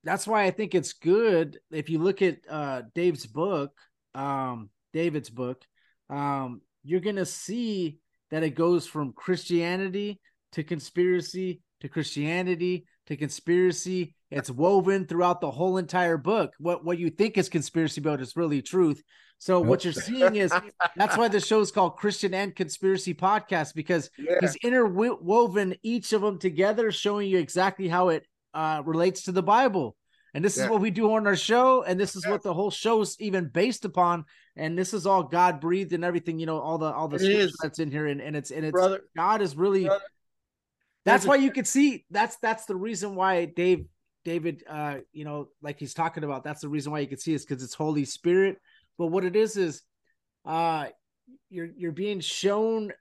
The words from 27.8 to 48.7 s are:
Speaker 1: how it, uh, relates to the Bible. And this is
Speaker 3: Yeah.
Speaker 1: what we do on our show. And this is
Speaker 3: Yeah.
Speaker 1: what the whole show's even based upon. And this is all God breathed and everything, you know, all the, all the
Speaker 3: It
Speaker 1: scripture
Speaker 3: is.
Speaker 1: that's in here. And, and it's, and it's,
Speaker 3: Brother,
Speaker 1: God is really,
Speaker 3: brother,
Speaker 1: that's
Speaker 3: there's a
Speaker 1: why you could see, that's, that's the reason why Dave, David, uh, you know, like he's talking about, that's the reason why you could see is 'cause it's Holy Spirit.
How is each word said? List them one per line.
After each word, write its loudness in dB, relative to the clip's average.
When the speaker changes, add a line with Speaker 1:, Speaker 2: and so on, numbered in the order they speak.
Speaker 1:
how 2
it, 0
uh, -2
relates 0
to -6
the 2
Bible. 2
And -4
this 2
is 0
Speaker 3:
Yeah. 0
Speaker 1:
what 2
we 2
do 2
on 2
our 4
show. 4
And -2
this -2
is -10
Speaker 3:
Yeah. -2
Speaker 1:
what -2
the -2
whole -2
show's 0
even -2
based 0
upon. 0
And -4
this -2
is -4
all 4
God 2
breathed -2
and -2
everything, -2
you -4
know, -4
all -4
the, -2
all -4
the -4
Speaker 3:
It 0
Speaker 1:
scripture 4
Speaker 3:
is. -6
Speaker 1:
that's -8
in -2
here. -2
And, -4
and -8
it's, -8
and -6
it's, -4
Speaker 3:
Brother, 2
Speaker 1:
God 2
is -4
really, 2
Speaker 3:
brother, 2
Speaker 1:
that's 6
Speaker 3:
there's -2
a 4
Speaker 1:
why 8
you 4
could -4
see, 2
that's, 0
that's -2
the -4
reason -6
why 2
Dave, 2
David, -4
uh, -6
you -12
know, -8
like -10
he's -12
talking -4
about, -6
that's -10
the -10
reason -4
why -4
you -4
could -10
see -4
is -4
'cause -8
it's -12
Holy -2
Spirit. 2